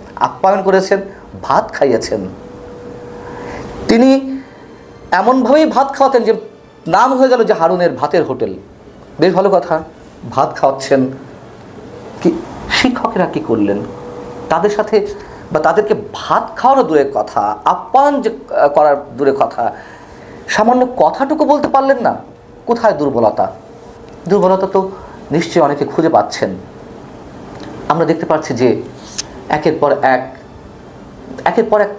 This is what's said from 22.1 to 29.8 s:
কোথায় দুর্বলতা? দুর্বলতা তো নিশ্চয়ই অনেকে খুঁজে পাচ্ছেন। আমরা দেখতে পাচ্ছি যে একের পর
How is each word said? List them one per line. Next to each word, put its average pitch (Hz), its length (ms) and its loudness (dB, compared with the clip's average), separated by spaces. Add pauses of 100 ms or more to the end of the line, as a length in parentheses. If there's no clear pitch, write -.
কোথায় 233 280 2
দুর্বলতা? 117 580 0 (760)
দুর্বলতা 190 380 4
তো 190 240 0 (400)
নিশ্চয়ই 170 320 2
অনেকে 139 220 0
খুঁজে 165 240 0
পাচ্ছেন। 104 460 0 (1300)
আমরা 160 160 2
দেখতে 160 200 0
পাচ্ছি 156 280 -2
যে 120 280 2 (680)
একের 151 300 0
পর 143 220 2